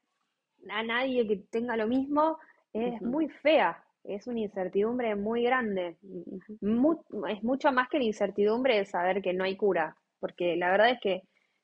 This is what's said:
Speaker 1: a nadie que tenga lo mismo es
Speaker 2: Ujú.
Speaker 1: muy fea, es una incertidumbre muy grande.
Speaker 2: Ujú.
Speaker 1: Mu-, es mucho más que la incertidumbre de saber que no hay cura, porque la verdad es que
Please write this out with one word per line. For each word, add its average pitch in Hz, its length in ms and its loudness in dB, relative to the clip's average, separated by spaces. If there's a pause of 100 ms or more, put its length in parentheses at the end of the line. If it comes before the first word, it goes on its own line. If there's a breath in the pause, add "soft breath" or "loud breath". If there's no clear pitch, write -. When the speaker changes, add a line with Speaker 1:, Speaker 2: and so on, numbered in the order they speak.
(680)
Speaker 1:
a 214 140 -4
nadie 240 440 0
que 202 100 0 (120)
tenga 233 280 -4
lo 220 100 0
mismo 285 500 0 (360 loud breath)
es 233 280 -4
Speaker 2:
Ujú. 185 100 -8
Speaker 1:
muy 302 180 -2
fea, 233 540 2 (200)
es 202 240 -10
una 240 120 -6
incertidumbre 208 760 -2
muy 220 280 -2
grande. 208 600 -2
Speaker 2:
Ujú. 190 580 -14
Speaker 1:
Mu-, 247 420 2 (240)
es 202 160 -6
mucho 269 280 2
más 254 180 0
que 320 100 0
la 247 60 2
incertidumbre 214 720 2
de 196 80 2
saber 185 360 0
que 185 120 -2
no 185 100 -2
hay 196 120 -2
cura, 175 400 0 (240)
porque 175 360 -2
la 180 160 0
verdad 208 200 6
es 247 100 -2
que 185 200 -2 (420)